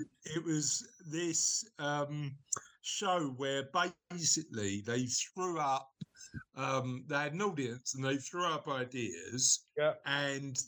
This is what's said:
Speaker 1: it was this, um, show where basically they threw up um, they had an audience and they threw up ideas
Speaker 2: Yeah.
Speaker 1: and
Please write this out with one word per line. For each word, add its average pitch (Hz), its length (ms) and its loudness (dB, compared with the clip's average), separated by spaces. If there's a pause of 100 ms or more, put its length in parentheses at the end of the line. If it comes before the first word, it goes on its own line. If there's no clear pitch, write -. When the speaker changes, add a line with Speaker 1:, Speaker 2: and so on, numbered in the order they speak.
(240)
Speaker 1:
it 160 180 -2
was 156 460 0 (240)
this, 165 560 2 (120)
um, 147 580 -2 (460)
show 175 520 0
where 135 320 0 (440)
basically 113 760 0
they 127 220 2
threw 175 520 -2
up 135 300 2 (640)
um, 131 520 0
they 147 80 0
had 147 180 0
an 180 80 0
audience 135 540 0
and 131 80 -4
they 135 140 4
threw 175 280 -2
up 160 220 0
ideas 127 960 0 (120)
Speaker 2:
Yeah. 151 160 4 (120)
Speaker 1:
and 139 500 0 (120)